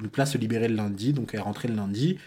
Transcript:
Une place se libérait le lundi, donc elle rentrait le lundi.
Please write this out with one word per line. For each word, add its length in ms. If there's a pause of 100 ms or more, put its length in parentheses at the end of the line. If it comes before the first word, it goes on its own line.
Une 80
place 220
se 60
libérait 320
le 60
lundi, 360
donc 220
elle 80
rentrait 260
le 80
lundi. 520